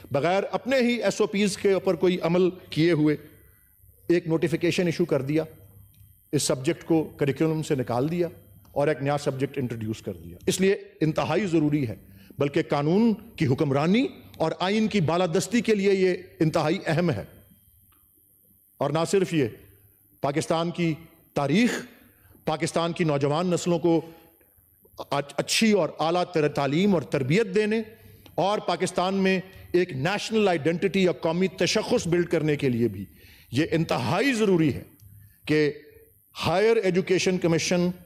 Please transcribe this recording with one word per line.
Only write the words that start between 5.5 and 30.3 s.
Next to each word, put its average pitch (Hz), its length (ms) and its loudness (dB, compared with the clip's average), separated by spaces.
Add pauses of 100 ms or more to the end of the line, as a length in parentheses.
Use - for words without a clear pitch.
इस 147 140 0
सब्जेक्ट 147 360 -2
को 160 200 2
करिकुलम 156 580 0
से 151 140 -2
निकाल 123 340 0
दिया 170 200 -2 (460)
और 147 140 2
एक 147 120 -2
नया 143 160 0
सब्जेक्ट 135 400 -4
इंट्रोड्यूस 113 440 -6
कर 110 100 -8
दिया। 82 260 -16 (100)
इसलिए - 560 -2
इंतहाई 156 420 0
ज़रूरी 151 400 2
है, 107 160 -10 (380)
बल्कि 147 240 0
कानून 170 500 2
की - 320 -4
हुक्मरानी 147 640 2 (300)
और 160 220 -2
आइन 214 260 0
की 208 140 0
बालादस्ती 175 600 0
के 220 140 2
लिए 196 160 2
ये 185 500 0
इंतहाई 160 460 0
अहम 165 240 0
है। 101 320 -8 (1400)
और 139 120 0
ना 160 140 0
सिर्फ 185 280 0
ये, 135 260 0 (640)
पाकिस्तान 160 480 -2
की 165 260 -2 (380)
तारीख़, 156 360 2 (760)
पाकिस्तान 165 460 -2
की 180 120 -2
नौजवान 147 480 0
नस्लों 170 260 0
को 165 340 0 (1000)
अच-, 143 200 -4
अच्छी 220 400 0
और 160 280 0
आला 170 220 0
तर-, 160 260 0
तालीम 156 460 2
और 151 80 0
तरबियत 151 440 0
देने 214 380 0 (520)
और 196 220 0
पाकिस्तान 180 540 -2
में 190 280 2 (340)
एक 175 180 0
नेशनल 196 560 0